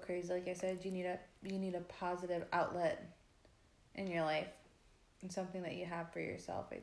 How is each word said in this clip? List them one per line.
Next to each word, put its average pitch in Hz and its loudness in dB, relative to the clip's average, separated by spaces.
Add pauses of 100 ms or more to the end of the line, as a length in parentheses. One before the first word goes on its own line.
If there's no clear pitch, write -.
crazy. 180 0
Like 180 2
I 185 0
said, 185 0
you 190 -2
need 185 0
a, 180 0 (240)
you 196 0
need 190 2
a 175 0
positive 175 0
outlet. 175 4 (880)
In 196 0
your 170 2
life 156 4 (760)
and 185 -6
something 185 -2
that 165 -2
you 180 -4
have 170 -4
for 175 -2
yourself, - -2
I - -4